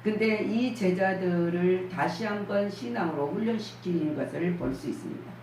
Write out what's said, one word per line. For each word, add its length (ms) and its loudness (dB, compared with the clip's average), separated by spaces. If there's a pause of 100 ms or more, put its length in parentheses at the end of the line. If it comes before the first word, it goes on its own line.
근데 400 2
이 320 0
제자들을 1120 2
다시 360 -2
한번 440 0
신앙으로 580 -2
훈련시키는 880 0
것을 420 0
볼 180 -2
수 140 -6
있습니다. 420 -8 (120)